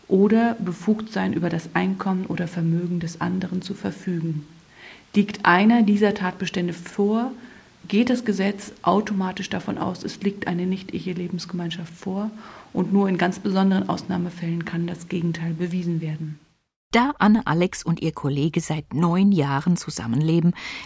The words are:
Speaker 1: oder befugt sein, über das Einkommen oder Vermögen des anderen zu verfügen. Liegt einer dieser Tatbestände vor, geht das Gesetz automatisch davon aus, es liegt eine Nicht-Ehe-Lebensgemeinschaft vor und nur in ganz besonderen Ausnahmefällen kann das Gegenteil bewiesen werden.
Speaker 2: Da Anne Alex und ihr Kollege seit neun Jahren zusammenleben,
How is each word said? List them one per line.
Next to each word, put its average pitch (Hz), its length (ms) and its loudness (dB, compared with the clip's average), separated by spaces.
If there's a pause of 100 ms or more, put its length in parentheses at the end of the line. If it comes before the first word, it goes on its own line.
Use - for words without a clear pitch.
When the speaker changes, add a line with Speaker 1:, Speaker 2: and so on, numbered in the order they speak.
Speaker 1:
oder 220 520 6
befugt 214 520 -2
sein, 185 220 0
über 165 160 0
das 165 260 -4
Einkommen 190 500 0
oder 165 220 -4
Vermögen 170 520 0
des 165 220 -6
anderen 180 400 -4
zu 202 120 -8
verfügen. 170 720 -4 (680)
Liegt 202 320 0
einer 214 380 6
dieser 202 300 4
Tatbestände 180 600 -4
vor, 214 580 0 (560)
geht 240 220 4
das 247 160 0
Gesetz 196 560 -2
automatisch 190 680 0
davon 196 280 -4
aus, 185 260 -4
es - 180 -10
liegt 202 260 -2
eine 175 180 -2
Nicht-Ehe-Lebensgemeinschaft 175 1300 -6
vor 196 360 -6 (440)
und 185 180 0
nur 196 160 4
in 185 100 2
ganz 180 220 0
besonderen 190 480 2
Ausnahmefällen 175 800 -4
kann 170 220 -4
das - 200 -10
Gegenteil 165 460 -2
bewiesen 170 480 -2
werden. 156 360 -6 (540)
Speaker 2:
Da 254 280 2
Anne 214 260 6
Alex 175 380 0
und - 180 -2
ihr 160 100 -2
Kollege 147 500 0
seit 151 340 -4
neun 175 360 4
Jahren 143 460 2
zusammenleben, 160 800 2 (300)